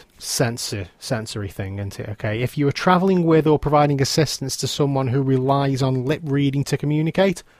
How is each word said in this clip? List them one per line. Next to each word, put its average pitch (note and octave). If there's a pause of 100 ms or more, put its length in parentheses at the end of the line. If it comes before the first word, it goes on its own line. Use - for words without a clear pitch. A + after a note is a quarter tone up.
(180)
censor-, A#2 (100)
sensory A2
thing, G2
isn't G2
it? A2
Okay, A2
if B2+
you C#3+
are C3+
travelling F3+
with D#3+
or D3+
providing D3
assistance C3+
to C3+
someone C3+
who C3+
relies C3+
on C3
lip C#3+
reading C#3
to D3+
communicate, D#3+ (180)